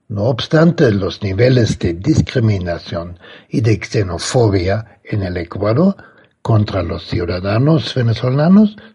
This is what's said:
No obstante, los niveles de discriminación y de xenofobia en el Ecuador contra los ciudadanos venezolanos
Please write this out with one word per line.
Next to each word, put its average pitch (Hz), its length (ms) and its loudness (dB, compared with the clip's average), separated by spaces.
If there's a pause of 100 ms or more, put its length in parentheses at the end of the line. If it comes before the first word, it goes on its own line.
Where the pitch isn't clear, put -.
No 104 160 -4
obstante, 156 680 2
los 95 320 -2
niveles 113 560 2
de 87 160 -2
discriminación 90 1200 -2 (320)
y 139 100 -2
de 107 220 2
xenofobia 101 1200 -2
en 104 180 -4
el 90 140 -6
Ecuador 110 600 0 (440)
contra 104 420 0
los 85 240 -8
ciudadanos 101 880 -2
venezolanos 143 840 2 (180)